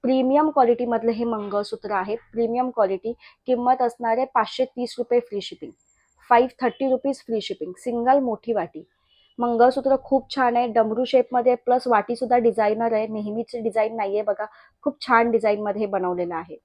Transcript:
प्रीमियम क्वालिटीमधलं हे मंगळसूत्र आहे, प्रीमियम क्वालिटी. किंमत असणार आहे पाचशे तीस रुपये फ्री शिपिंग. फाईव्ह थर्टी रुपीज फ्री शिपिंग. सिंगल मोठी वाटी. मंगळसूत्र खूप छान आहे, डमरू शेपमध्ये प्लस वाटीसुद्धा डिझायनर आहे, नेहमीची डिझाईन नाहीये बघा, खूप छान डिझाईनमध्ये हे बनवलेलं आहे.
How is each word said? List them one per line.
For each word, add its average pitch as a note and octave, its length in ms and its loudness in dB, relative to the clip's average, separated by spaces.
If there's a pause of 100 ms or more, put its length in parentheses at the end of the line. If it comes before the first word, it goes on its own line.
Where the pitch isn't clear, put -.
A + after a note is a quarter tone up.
प्रीमियम C4 480 2
क्वालिटीमधलं A#3+ 600 2
हे A3+ 140 -4
मंगळसूत्र G#3 640 -6
आहे, G3+ 260 -4
प्रीमियम A#3 540 -4
क्वालिटी. G3+ 420 -2 (340)
किंमत B3+ 360 2
असणार A#3 340 -2
आहे B3+ 100 0
पाचशे B3 380 0
तीस B3 340 -8
रुपये A#3+ 220 0
फ्री G#3 200 -8
शिपिंग. - 320 -14 (560)
फाईव्ह B3 320 4
थर्टी C4 300 -2
रुपीज C4 280 -2
फ्री A3+ 220 -4
शिपिंग. F#3+ 360 -10
सिंगल B3 420 0
मोठी A#3 340 -4
वाटी. E3 360 -6 (500)
मंगळसूत्र B3+ 680 4
खूप - 300 0
छान B3 220 2
आहे, A#3+ 100 2
डमरू A3+ 380 0
शेपमध्ये B3 500 2
प्लस B3 320 0
वाटीसुद्धा A#3+ 520 2
डिझायनर A3+ 540 2
आहे, A3 140 0
नेहमीची A3 540 -8
डिझाईन A3 360 -2
नाहीये G#3 260 -2
बघा, G#3 220 -2 (380)
खूप - 240 -6
छान A#3 240 4
डिझाईनमध्ये G#3 500 0
हे G#3+ 60 0
बनवलेलं F3+ 480 -2
आहे. E3 300 -10